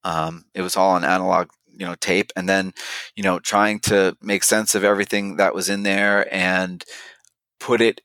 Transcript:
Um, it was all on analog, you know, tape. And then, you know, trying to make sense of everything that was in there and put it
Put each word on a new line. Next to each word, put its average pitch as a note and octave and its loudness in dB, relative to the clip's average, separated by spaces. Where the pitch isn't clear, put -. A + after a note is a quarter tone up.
Um, E2 -4
it F#2 -6
was F2+ -4
all F#2+ 4
on F2+ 2
analog, F#2 2
you F#2+ -12
know, F2 -8
tape. G2 0
And F#2 -4
then, F#2+ 0
you G#2+ -8
know, F#2 0
trying G#2 0
to F#2+ 2
make G2+ -2
sense G#2+ 2
of G2 0
everything G2+ 0
that F#2+ 2
was F#2 -4
in G2+ -2
there G2+ 2
and F#2 -2
put A#2+ 0
it A2+ 2